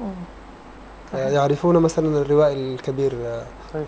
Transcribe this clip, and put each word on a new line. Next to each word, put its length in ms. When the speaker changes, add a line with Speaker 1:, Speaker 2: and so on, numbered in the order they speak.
Speaker 1:
مم. 60
Speaker 2:
آه، 1080
Speaker 1:
صحيح. 120
Speaker 2:
يعرفون 500
مثلا 420
الروائي 340
الكبير، 580
آه، 180
Speaker 3:
طيب. 140